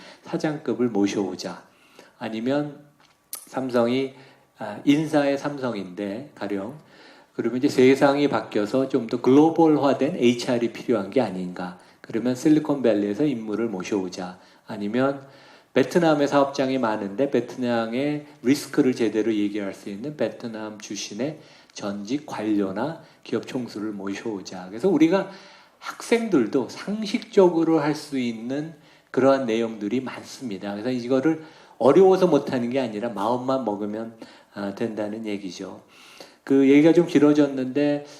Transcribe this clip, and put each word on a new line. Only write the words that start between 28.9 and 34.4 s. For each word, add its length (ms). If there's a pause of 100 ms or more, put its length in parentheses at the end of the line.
그러한 340
내용들이 560
많습니다. 680
그래서 200
이거를 520 (340)
어려워서 500
못하는 420
게 100
아니라 300
마음만 560
먹으면, 500 (380)